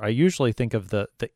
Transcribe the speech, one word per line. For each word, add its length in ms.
I 60
usually 420
think 220
of 160
the, 180
the 160